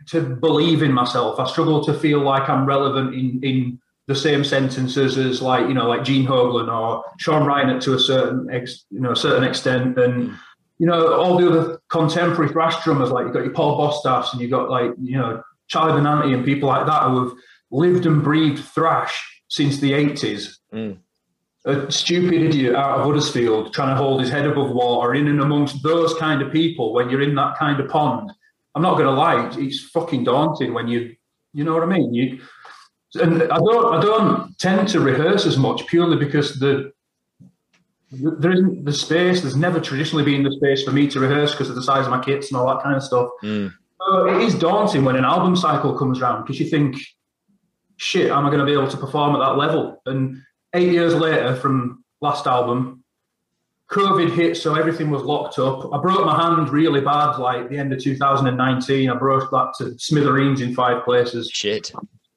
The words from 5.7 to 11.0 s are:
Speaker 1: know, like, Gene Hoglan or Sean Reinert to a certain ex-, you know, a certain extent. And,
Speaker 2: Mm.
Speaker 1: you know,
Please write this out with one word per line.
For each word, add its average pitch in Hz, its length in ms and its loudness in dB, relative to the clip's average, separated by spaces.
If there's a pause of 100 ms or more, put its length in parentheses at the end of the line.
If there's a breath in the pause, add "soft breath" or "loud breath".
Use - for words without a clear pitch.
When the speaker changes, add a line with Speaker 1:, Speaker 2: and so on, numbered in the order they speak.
Speaker 1:
know, 120 160 0
like, 123 160 -2
Gene 135 200 2
Hoglan 120 480 2
or 113 300 -4 (160)
Sean 151 240 2
Reinert 135 380 0
to 131 140 0
a 123 40 0
certain 127 500 0
ex-, - 400 -8
you 101 120 -8
know, 123 100 -2
a 113 60 -2
certain 131 260 0
extent. 127 560 0
And, 123 300 2
Speaker 2:
Mm. 98 80 -14 (400 loud breath)
Speaker 1:
you 165 100 2
know, 165 260 2